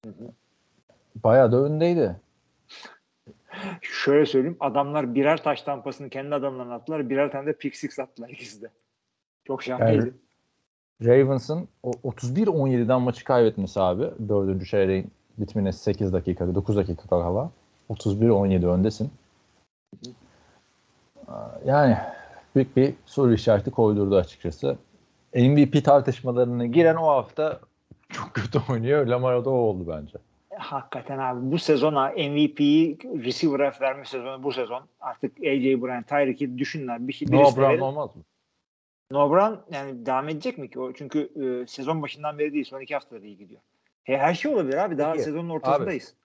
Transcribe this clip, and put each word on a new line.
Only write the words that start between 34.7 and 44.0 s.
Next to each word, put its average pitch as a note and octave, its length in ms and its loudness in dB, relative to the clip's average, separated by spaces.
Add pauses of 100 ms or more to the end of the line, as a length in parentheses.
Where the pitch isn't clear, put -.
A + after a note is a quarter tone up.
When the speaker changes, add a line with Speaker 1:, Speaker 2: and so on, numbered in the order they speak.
Speaker 1:
Artık - 400 -10
A C#3 200 0
J C3 220 0
Brown, B2+ 200 -6
Tyreek C#3 400 -2
Hill B2+ 160 -6
düşünler. B2+ 500 -6
Bir C3+ 60 -6
şey, - 140 -6
Speaker 2:
Noah C3 140 6
Speaker 1:
birisine C3+ 160 6
Speaker 2:
Brown C3+ 160 4
Speaker 1:
verin. D3+ 80 0
Speaker 2:
olmaz C#3 340 -6
mı? E2 60 -20 (880)
Speaker 1:
Noah C#3+ 200 4
Brown F#3+ 440 2
yani C3+ 300 -10
devam C3 240 -2
edecek D#3+ 280 -8
mi C#3+ 120 -12
ki? B2+ 100 -12
O, B2+ 140 -8
çünkü, D3 260 -6 (160)
e, B2+ 320 -6
sezon D3+ 340 -6
başından D3 380 -10
beri D3+ 140 -2
değil. C#3+ 120 -2
Son C3+ 140 -16
iki C3+ 140 -12
haftadır A#2 300 -12
iyi G#3 140 -20
gidiyor. - 240 -20 (420)